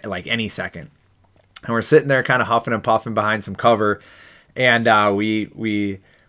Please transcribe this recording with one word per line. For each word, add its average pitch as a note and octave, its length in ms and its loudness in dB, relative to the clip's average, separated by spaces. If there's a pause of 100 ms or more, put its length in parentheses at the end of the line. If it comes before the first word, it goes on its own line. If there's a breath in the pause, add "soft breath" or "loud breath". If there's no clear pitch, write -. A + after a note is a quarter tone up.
like, F#2 220 -8
any A2+ 220 -4
second. E2+ 420 -10 (720)
And A#2 80 -6
we're A#2 100 0
sitting D3 260 4
there C3 140 2
kinda B2 220 0
huffing A#2 280 0
and G#2+ 120 -4
puffing A2+ 300 0
behind G#2+ 300 -2
some G2 120 -12
cover, G#2+ 440 2 (540 loud breath)
and, A#2+ 320 2
uh, G#2 280 6
we, G#2+ 400 -2
we, G#2 460 -4 (280 soft breath)